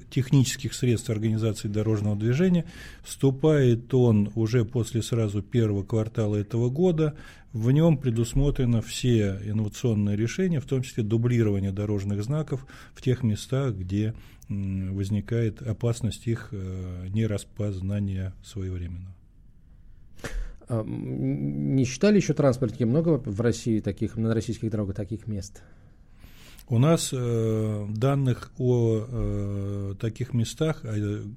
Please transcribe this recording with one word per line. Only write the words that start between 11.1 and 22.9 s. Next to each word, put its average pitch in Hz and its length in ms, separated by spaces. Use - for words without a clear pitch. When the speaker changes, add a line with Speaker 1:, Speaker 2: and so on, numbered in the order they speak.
Speaker 1:
дорожных 101 540
знаков 143 420
в - 80
тех 127 200
местах, 123 520
где, 98 400
м, 95 480
возникает 104 640
опасность 113 680
их, 117 260
э, 92 600
нераспознания 101 1200
своевременного. 92 720
Speaker 2:
А, 117 100
м, 135 960
не 131 80
считали 202 320
еще 170 160
транспортники? 127 520
Много 147 380